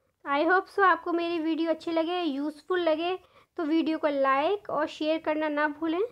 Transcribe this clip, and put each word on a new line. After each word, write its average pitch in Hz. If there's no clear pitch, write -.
I 285
hope 370
so 403
आपको 349
मेरी 339
वीडियो 320
अच्छी 320
लगे, 330
यूज़फुल 302
लगे, 339
तो 349
वीडियो 320
को 311
लाइक 277
और 302
शेयर 311
करना 311
ना 294
भूलें। 320